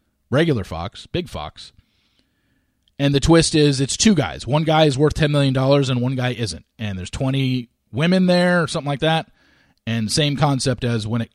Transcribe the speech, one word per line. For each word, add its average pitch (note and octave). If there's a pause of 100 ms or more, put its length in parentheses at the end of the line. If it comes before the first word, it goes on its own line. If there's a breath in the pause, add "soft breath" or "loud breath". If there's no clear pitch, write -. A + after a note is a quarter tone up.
(300)
regular C3+
Fox, -
Big E3
Fox. - (1300)
And C#3+
the C#3
twist D#3+
is D3
it's C3+
two A3
guys. F2
One D3+
guy D#3
is C3+
worth D3
ten D3+
million C#3+
dollars C3+
and B2+
one B2+
guy B2+
isn't. G#2 (140)
And G2+
there's F2+
twenty C3 (240)
women F3
there F3+
or D#3
something D3+
like C#3+
that. D#3+ (560 soft breath)
And A2+
same D3
concept C3+
as A#2
when A#2
it A2+